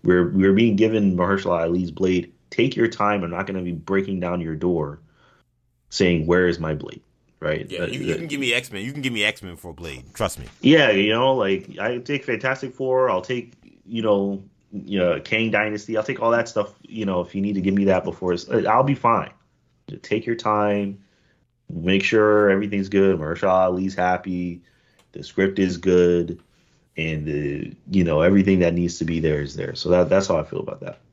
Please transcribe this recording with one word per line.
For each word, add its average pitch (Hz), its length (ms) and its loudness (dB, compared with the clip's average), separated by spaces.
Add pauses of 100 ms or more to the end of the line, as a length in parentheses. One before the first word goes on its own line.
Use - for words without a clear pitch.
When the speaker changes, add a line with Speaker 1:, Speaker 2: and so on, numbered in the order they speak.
Speaker 1:
we're, 90 280 4
we're 98 220 4
being 110 240 4
given 104 400 4
Mahershala 90 500 0
Ali's 87 260 0
Blade. 90 400 0 (180)
Take - 240 0
your 117 140 2
time. 104 340 0
I'm 85 80 -6
not 90 160 -6
gonna 95 160 -6
be 87 100 -6
breaking 95 460 -2
down 87 220 -4
your 80 160 -6
door 78 420 -2 (920)
saying, 85 360 2
"Where 90 220 4
is 85 100 -2
my 80 160 -4
Blade?" - 260 -12 (380)
Right? 78 320 -6
Speaker 2:
Yeah, 87 100 -8
Speaker 1:
That, 90 120 -4
Speaker 2:
you, 135 80 -8
you - 60 -6
Speaker 1:
that - 120 -4
Speaker 2:
can 165 80 -10
give 143 140 -6
me 123 120 0
X-Men. 110 320 -4
You 131 80 -8
can 147 100 -10
give 131 100 -4
me 104 120 -2
X-Men 95 320 -4
for 87 160 -16
Blade. 76 320 -12 (100)
Trust - 260 -4
me. 62 60 -16 (160)
Speaker 1:
Yeah, 143 280 6
you 104 220 2
know, 131 220 2
like, 98 460 -2
I 120 180 -4
take 139 260 -6
Fantastic 131 500 -4
Four. 127 340 0
I'll 110 140 0
take, 123 320 -8 (320)
you 113 160 -6
know, 98 400 0 (300)
you 101 260 -6
know, 87 220 2
Kang 113 320 -2
Dynasty. 107 440 -2
I'll 107 60 0
take - 180 -6
all 117 120 2
that 117 160 0
stuff. - 340 -4
You 110 240 -8
know, 92 140 0
if 87 160 -8
you 98 40 -4
need 101 140 -2
to 95 60 -2
give 95 140 0
me 98 100 2
that 92 200 4
before, 90 280 -4
it's, 87 180 -6
I'll 113 320 2
be 139 140 0
fine. 104 340 0 (580)
Just - 160 -16
take 110 220 -4
your 117 100 -4
time. 104 680 -2 (680)
Make 90 360 0
sure 107 460 4
everything's 98 380 0
good. 98 300 4
Mahershala 92 500 2
Ali's 92 280 -2
happy. 90 640 -4 (520)
The 76 120 -14
script 95 340 -2
is 90 200 0
good. 87 640 2 (560)
And 78 300 -4
the, 73 480 -6 (160)
you 92 140 4
know, 78 160 2
everything 95 400 4
that 85 140 2
needs 87 240 -2
to 82 60 -4
be 82 140 -2
there 78 220 0
is 69 160 -10
there. - 180 -8
So - 140 -6
that, 87 200 4
that's 95 200 2
how 85 100 0
I 76 60 -4
feel - 160 -10
about - 200 -10
that. 90 200 -14 (120)